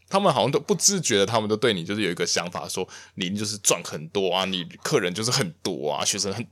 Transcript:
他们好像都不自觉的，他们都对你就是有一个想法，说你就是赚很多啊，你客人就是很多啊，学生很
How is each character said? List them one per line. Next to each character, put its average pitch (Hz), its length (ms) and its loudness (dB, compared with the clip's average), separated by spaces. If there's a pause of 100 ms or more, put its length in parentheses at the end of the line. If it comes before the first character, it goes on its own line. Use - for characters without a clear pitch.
他 196 120 2
们 185 120 6
好 120 100 4
像 123 80 4
都 156 100 2
不 - 140 0
自 196 260 2
觉 107 180 2
的， 98 80 6
他 113 140 2
们 107 80 -2
都 107 80 4
对 113 180 2
你 85 100 -2
就 98 100 -4
是 107 80 0
有 87 80 2
一 87 40 -4
个 85 120 -2
想 87 240 -2
法， 80 180 -8
说 92 180 -4 (280)
你 92 220 -4
就 107 80 -4
是 107 140 -6
赚 92 240 2
很 80 280 -10
多 95 200 0
啊， 92 140 2
你 92 180 -2 (200)
客 143 180 2
人 90 120 0
就 110 120 -4
是 123 60 -2
很 117 200 0 (120)
多 73 280 -2
啊， 71 140 -2
学 - 140 -2
生 95 140 -4
很 107 180 -8